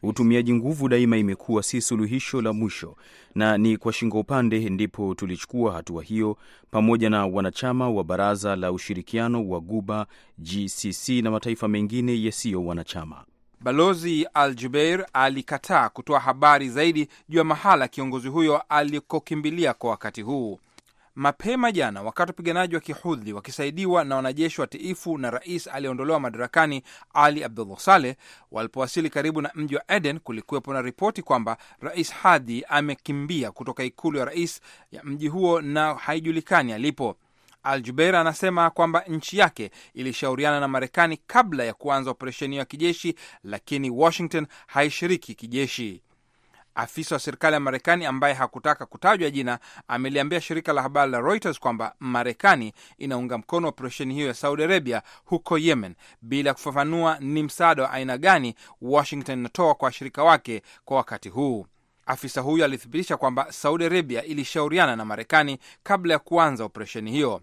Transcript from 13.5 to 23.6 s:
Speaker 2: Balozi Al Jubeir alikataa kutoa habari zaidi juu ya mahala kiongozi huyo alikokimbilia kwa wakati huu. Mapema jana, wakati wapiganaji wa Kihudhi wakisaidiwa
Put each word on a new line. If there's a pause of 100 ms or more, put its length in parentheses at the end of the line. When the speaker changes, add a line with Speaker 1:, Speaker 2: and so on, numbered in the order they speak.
Speaker 2:
Balozi
Al
Jubeir
alikataa
kutoa
habari
zaidi (200)
juu
ya
mahala
kiongozi
huyo
alikokimbilia
kwa
wakati
huu. (560)
Mapema
jana,
wakati
wapiganaji
wa
Kihudhi
wakisaidiwa